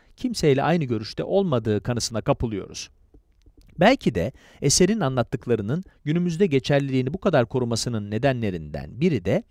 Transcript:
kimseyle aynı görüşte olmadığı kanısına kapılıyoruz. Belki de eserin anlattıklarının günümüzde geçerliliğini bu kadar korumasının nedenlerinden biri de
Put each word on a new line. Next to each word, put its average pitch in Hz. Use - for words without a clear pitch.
kimseyle 156
aynı 160
görüşte 113
olmadığı 120
kanısına 117
kapılıyoruz. -
Belki 175
de 87
eserin 185
anlattıklarının 127
günümüzde 175
geçerliliğini 139
bu 185
kadar 143
korumasının 117
nedenlerinden 101
biri 143
de 143